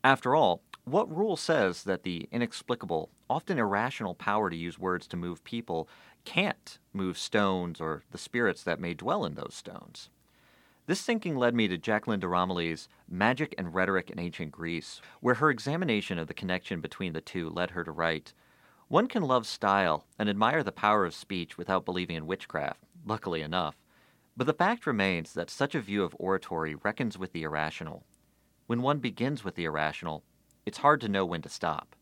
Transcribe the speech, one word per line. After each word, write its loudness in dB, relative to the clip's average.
After 6
all, 4
what 0
rule 0
says 2
that -2
the -4
inexplicable, -4
often -2
irrational 0
power 2
to -4
use -6
words -2
to -8
move -6
people -6
can't -2
move -2
stones 0
or -4
the -12
spirits 0
that 0
may -4
dwell -2
in -4
those -10
stones? -16
This 0
thinking 0
led 4
me 6
to 0
Jacqueline 0
de -2
Romilly's 0
Magic 2
and -6
Rhetoric 2
in -10
Ancient -6
Greece, -6
where 4
her 4
examination 0
of -4
the -10
connection -2
between -6
the -6
two -4
led -2
her -4
to -6
write, -2
"One 4
can 0
love 4
style 2
and 2
admire 2
the -2
power 4
of -4
speech -8
without 0
believing -2
in -6
witchcraft, -4
luckily -2
enough. -2
But 2
the 2
fact 0
remains 0
that -4
such -2
a 0
view 0
of -2
oratory -2
reckons -2
with -8
the -4
irrational. -4
When -2
one 2
begins -2
with -6
the -2
irrational, -2
it's -6
hard 6
to -2
know 4
when -2
to -12
stop." -4